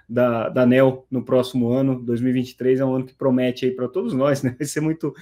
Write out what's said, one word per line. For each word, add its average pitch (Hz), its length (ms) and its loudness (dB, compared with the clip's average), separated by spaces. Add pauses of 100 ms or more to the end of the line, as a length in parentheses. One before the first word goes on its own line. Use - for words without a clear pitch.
da, 120 440 0
da 127 120 2
aneel 131 480 4
no 123 140 -4
próximo 127 460 0
ano. 131 280 0
Dois 120 220 -4
mil 127 80 0
e 127 60 0
vinte 123 160 -2
e - 60 -20
três 131 220 2
é 135 60 0
um 131 100 0
ano 127 120 -4
que - 80 -20
promete 127 500 0
aí 127 60 2
pra 127 180 -6
todos 123 240 -6
nós, 135 300 0
né? 123 160 -2
Vai 151 80 -6
ser 151 160 -6
muito, 156 400 -4